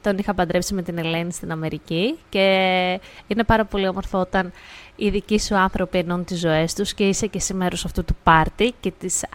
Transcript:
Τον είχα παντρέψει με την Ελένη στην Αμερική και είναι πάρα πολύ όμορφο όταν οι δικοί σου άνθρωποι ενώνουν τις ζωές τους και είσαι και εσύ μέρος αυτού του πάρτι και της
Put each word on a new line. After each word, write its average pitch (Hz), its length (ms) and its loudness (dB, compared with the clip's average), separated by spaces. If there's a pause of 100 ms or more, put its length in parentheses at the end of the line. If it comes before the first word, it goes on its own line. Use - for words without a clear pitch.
Τον 202 160 0
είχα 202 160 -2
παντρέψει 180 400 0
με 185 80 -2
την 170 160 -6
Ελένη 165 340 -2
στην 170 200 -10
Αμερική 160 680 -4 (100)
και 196 180 2 (800)
είναι 214 180 0
πάρα 220 200 4
πολύ 196 240 -2
όμορφο 190 300 -4
όταν 185 340 0 (440)
οι 208 140 0
δικοί 208 300 0
σου - 160 -2
άνθρωποι 185 420 2
ενώνουν 175 260 -2
τις 180 140 -4
ζωές 160 360 2
τους 202 200 -4
και 202 140 2
είσαι 196 180 0
και 196 120 -6
εσύ 180 160 -4
μέρος 180 300 -2
αυτού 160 200 -4
του - 180 0
πάρτι 165 580 4
και 190 180 -4
της - 260 -4 (100)